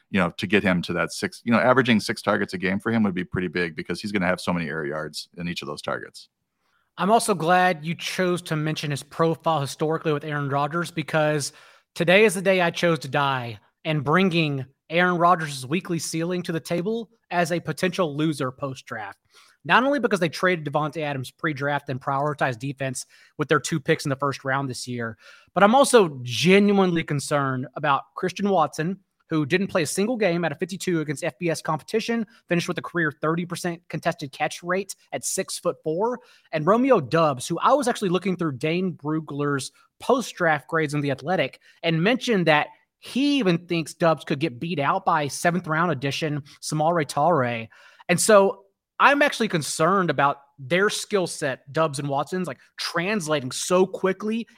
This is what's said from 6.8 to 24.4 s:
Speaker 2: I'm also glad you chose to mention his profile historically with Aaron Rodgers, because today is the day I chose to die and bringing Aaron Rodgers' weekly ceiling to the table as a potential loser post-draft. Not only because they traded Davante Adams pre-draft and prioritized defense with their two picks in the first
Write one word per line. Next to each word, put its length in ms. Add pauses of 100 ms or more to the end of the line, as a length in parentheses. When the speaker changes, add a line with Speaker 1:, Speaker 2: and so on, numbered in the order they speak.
Speaker 2:
I'm 120
also 200
glad 520
you 100
chose 480
to 140
mention 340
his 140
profile 560
historically 520
with 120
Aaron 240
Rodgers, 420
because 640 (420)
today 300
is 100
the 80
day 180
I 120
chose 280
to 80
die 520 (240)
and 180
bringing 640 (240)
Aaron 260
Rodgers' 480
weekly 360
ceiling 420
to 80
the 80
table 500 (220)
as 220
a 80
potential 560
loser 340
post-draft. 720 (440)
Not 200
only 160
because 180
they 100
traded 360
Davante 380
Adams 280
pre-draft 580
and 120
prioritized 580
defense 480 (300)
with 120
their 120
two 180
picks 260
in 40
the 80
first 280